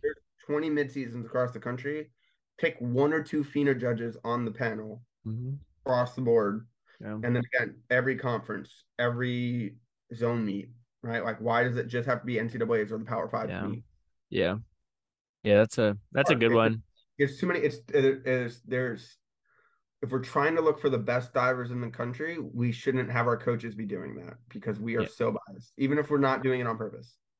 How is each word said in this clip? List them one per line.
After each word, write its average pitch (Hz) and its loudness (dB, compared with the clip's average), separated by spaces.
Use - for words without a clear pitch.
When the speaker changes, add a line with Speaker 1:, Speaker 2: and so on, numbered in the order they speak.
Speaker 1:
there's 147 -2
twenty 151 -2
mid 143 0
seasons 120 -6
across 123 0
the 110 -12
country. 139 -6
Pick 165 0
one 131 2
or 151 0
two 151 -2
fina 139 2
judges 117 -2
on 120 -2
the 107 -2
panel 107 -6
Speaker 2:
Mm-hmm. 123 -6
Speaker 1:
across 123 2
the 131 -6
board. 113 2
Speaker 2:
Yeah. 107 -8
Speaker 1:
And 120 0
then 120 2
again, 120 -2
every 127 2
conference, - -6
every 120 -2
zone 117 0
meet, 98 -4
right? 113 -2
Like, 107 -4
why 117 4
does 120 0
it 117 -2
just 117 -2
have 120 0
to 107 -12
be 120 0
N 113 0
C 120 -6
double 113 2
A's 104 0
or 110 -4
the 110 -8
Power 107 -4
Five 113 -4
Speaker 2:
Yeah. 92 -4
Speaker 1:
meet? 113 -6
Speaker 2:
Yeah. 92 2
Yeah, 101 6
that's 110 6
a, 104 2
that's 139 4
a 151 6
Speaker 1:
Or 123 4
Speaker 2:
good 113 6
Speaker 1:
if - 6
Speaker 2:
one. 113 4
Speaker 1:
there's 139 2
too 185 0
many, 170 0
it's, 151 0
there's, 131 2
there's, 123 -4
if 127 -6
we're 131 0
trying 151 2
to 165 4
look 151 4
for 147 2
the 131 4
best 120 -2
divers 123 2
in 123 -4
the 117 -6
country, 123 -6
we 120 -2
shouldn't 123 0
have 120 2
our 120 4
coaches 117 -4
be 107 -8
doing 87 -8
that 87 -14
because 104 -8
we 113 -6
are 107 0
Speaker 2:
Yeah. - -4
Speaker 1:
so 110 -2
biased, 98 -20
even 139 2
if 147 -2
we're 147 4
not 131 2
doing 127 2
it 120 -2
on 113 -2
purpose. - -10